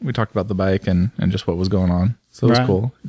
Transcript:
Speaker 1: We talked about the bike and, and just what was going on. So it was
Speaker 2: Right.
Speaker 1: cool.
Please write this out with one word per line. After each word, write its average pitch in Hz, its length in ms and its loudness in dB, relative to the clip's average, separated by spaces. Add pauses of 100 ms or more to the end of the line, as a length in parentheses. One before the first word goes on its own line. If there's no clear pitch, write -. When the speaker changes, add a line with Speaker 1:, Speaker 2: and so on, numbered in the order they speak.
Speaker 1:
We 127 120 -4
talked 110 180 -2
about 98 160 -2
the 104 80 -4
bike 95 320 0
and, 92 300 2
and 92 140 0
just 98 160 -4
what 85 100 -2
was 92 100 -2
going 92 240 2
on. 92 240 0 (160)
So - 160 -2
it 120 40 4
was 120 80 4
Speaker 2:
Right. 127 80 0
Speaker 1:
cool. 101 260 -2 (160)